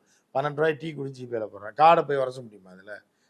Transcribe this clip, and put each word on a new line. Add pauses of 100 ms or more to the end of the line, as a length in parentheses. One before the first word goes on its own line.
(340)
பன்னெண்டு
ரூபாய்
டீ
குடிச்சு
ஜிபேல
போடுறான்.
கார்டை
போய்
உரச
முடியுமா
அதுல? (280)